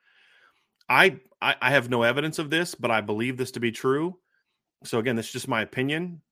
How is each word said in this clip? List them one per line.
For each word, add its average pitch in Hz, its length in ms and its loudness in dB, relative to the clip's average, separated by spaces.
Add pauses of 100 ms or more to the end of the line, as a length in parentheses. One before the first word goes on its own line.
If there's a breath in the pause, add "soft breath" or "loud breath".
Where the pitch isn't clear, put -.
(880 soft breath)
I, 143 300 6 (220)
I, 131 220 0
I 127 80 4
have 127 180 2
no 120 140 0
evidence 143 360 0
of 151 120 -6
this, 170 240 -2
but 120 160 -4
I 110 100 2
believe 110 360 -2
this 127 160 -6
to 123 80 -8
be 117 120 0
true. 151 460 -2 (640)
So 120 140 -4
again, 117 180 -2
this 113 100 -4
is - 60 -14
just 127 160 -8
my 120 140 0
opinion. 156 580 -4 (120)